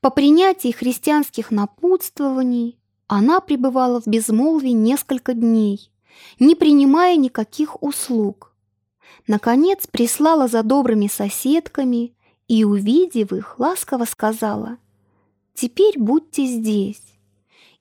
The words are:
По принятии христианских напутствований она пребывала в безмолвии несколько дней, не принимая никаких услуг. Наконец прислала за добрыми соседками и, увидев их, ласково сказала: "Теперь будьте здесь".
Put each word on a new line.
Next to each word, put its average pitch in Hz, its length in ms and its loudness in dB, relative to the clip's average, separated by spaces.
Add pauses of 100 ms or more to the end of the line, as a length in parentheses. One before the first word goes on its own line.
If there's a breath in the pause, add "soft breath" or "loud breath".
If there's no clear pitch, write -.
По 262 80 2
принятии 302 600 2
христианских 254 800 -4
напутствований 254 1300 -4 (280)
она 240 320 2
пребывала 254 640 -2
в 226 60 -8
безмолвии 247 640 0
несколько 254 640 -2
дней, 226 580 0 (480 soft breath)
не 302 160 6
принимая 311 640 4
никаких 262 640 -4
услуг. 226 720 -4 (760 soft breath)
Наконец 254 600 0
прислала 294 600 0
за 226 160 -2
добрыми 226 440 0
соседками 247 1080 -4 (320)
и, 220 160 2
увидев 214 720 0
их, 208 260 -10
ласково 262 460 -4
сказала: 220 720 -6 (760)
"Теперь 392 440 0
будьте 269 480 -2
здесь". 214 560 -4 (800 soft breath)